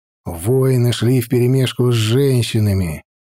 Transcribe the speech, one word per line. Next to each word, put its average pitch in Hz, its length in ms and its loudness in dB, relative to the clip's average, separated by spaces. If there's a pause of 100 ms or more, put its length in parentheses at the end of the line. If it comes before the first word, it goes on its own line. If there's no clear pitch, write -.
(260)
Воины 120 640 0
шли 123 300 0
вперемешку 123 720 0
с 120 40 2
женщинами, 110 1080 0 (340)